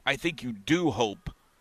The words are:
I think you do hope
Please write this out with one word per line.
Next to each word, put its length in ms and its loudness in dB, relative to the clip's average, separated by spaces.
I 100 2
think 280 -4
you 100 -4
do 380 2
hope 400 -2